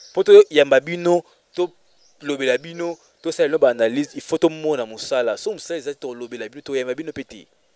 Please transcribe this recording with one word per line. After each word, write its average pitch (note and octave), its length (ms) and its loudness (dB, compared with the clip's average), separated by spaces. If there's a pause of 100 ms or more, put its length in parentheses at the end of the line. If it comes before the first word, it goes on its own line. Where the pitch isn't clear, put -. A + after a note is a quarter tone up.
(140)
Po F#3+ 100 0
to G3+ 260 10
yamba C#3 300 4
bino, F3 420 0 (320)
to F3+ 160 -4 (520)
lobela C3+ 360 -2
bino, E3+ 400 -10 (240)
to E3 80 -6
sala D#3 200 0
loba C#3+ 220 2
analyse, A#2+ 440 -2
il C#3+ 60 -12
faut - 160 -4
to E3+ 100 4
mona D#3 380 -4
musala. A2+ 500 -4
So - 160 -8
musala E3+ 260 -10
eza C#3 160 -10
to C3+ 200 -12
lobela A#2+ 340 -12
bino, C3+ 140 -20
to C#3 140 -8
yamba B2+ 200 -4
bino D#3 160 -10
peti. A#2+ 340 -16 (300)